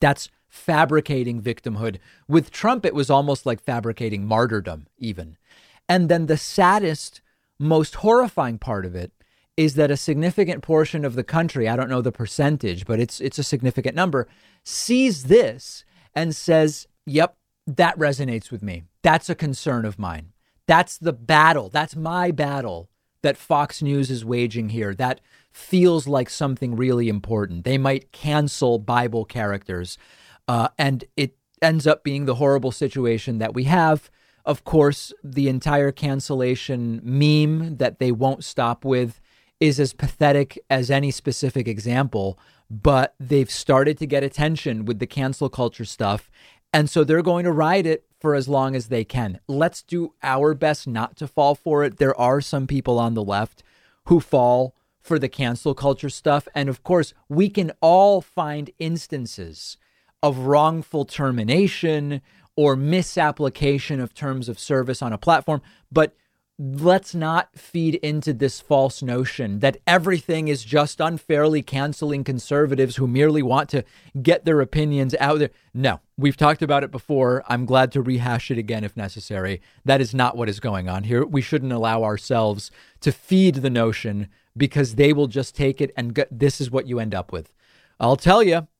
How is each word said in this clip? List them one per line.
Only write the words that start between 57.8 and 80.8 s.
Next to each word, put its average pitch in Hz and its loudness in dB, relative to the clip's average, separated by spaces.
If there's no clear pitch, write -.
all 190 6
find 147 -6
instances 131 -8
of 143 0
wrongful 147 0
termination 143 0
or 147 4
misapplication 143 0
of 123 -8
terms 131 -6
of 120 -8
service 127 -2
on 120 -4
a 107 -6
platform. 151 0
But 151 2
let's 151 0
not 165 -2
feed 165 -2
into 151 -4
this 127 -2
false 135 0
notion 123 -4
that 135 2
everything 170 0
is 135 -4
just 147 0
unfairly 156 0
canceling 143 -4
conservatives 135 0
who 131 0
merely 143 4
want 131 0
to 135 -2
get 165 2
their 151 4
opinions 143 0
out 147 2
there. 147 0
No, 127 -2
we've 139 0
talked 151 2
about 143 0
it 139 -6
before. 131 0
I'm 120 -2
glad 127 4
to 139 0
rehash 123 -2
it 123 -2
again 110 -4
if 101 -8
necessary. 98 -6
That 135 4
is 120 -2
not 127 0
what 117 -4
is 104 -6
going 95 -4